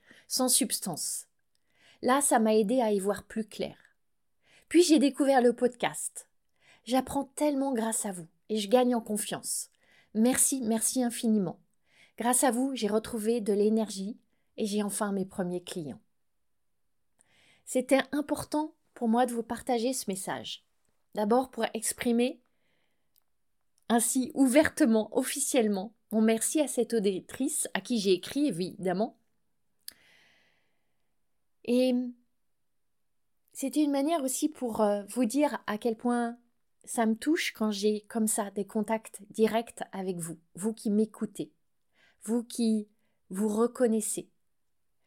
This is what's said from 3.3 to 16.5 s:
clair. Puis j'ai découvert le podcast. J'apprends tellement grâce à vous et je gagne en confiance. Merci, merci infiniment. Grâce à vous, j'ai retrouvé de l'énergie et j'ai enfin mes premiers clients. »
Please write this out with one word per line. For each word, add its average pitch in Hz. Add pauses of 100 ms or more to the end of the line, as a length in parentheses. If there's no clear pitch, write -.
clair. - (920)
Puis 339
j'ai 320
découvert 269
le 240
podcast. - (560)
J'apprends 262 (100)
tellement 277
grâce 220
à 202
vous 175 (200)
et 214
je 202
gagne 247
en 226
confiance. - (440)
Merci, 247
merci 226
infiniment. 220 (580)
Grâce 247
à 262
vous, 262
j'ai 220
retrouvé 220
de 202
l'énergie 208 (380)
et 220
j'ai 208
enfin 208
mes 190
premiers 180
clients. » 156 (1600)